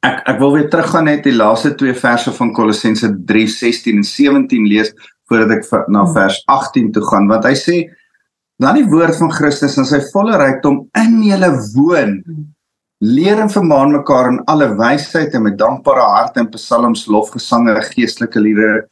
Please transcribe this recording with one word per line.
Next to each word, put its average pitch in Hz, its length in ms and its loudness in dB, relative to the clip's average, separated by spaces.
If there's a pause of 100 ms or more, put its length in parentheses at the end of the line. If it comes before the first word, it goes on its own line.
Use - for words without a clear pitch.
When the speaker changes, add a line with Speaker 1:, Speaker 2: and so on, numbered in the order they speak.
Speaker 1:
Ek, - 240 -2
ek 107 140 -2
wil 139 140 4
weer 147 160 2
teruggaan 160 360 0
net 147 180 0
die 135 120 2
laaste 113 400 2
twee 127 180 0
verse 120 380 -2
van 117 220 -4
Kolossense 107 720 -2
drie 107 220 2
sestien 117 500 -2
en 101 60 2
sewentien 135 640 0
lees, 107 260 0 (360)
voordat 110 280 2
ek - 80 -8
ver-, - 240 -2
na 101 160 2
Speaker 2:
Mm. 85 80 0
Speaker 1:
vers 98 340 0
agtien 107 460 0
toe 107 100 -2
gaan, 101 240 0
want 110 180 0
hy 131 80 2
sê, 165 360 -2 (680)
"Dan 139 160 2
die 285 100 4
woord 165 320 2
van 160 140 0
Christus 143 460 -2
in 135 80 0
sy 139 140 0 (140)
volle 202 240 0
rykdom 139 580 0
in 226 280 2
julle 190 280 2 (240)
woon. 135 500 0
Speaker 2:
Mm. 156 200 -12 (560)
Speaker 1:
Leer 160 380 2
en 214 100 0
vermaan 151 420 2
mekaar 135 400 0
in 123 140 -4
alle 143 320 0
wysheid 147 560 -2
en 120 100 0
met 101 140 -2
dankbare 131 420 0
harte 120 400 0
en 113 100 -2
psalms, 117 580 -2
lofgesange, 113 760 0
geestelike - 580 -4
liedere 107 520 0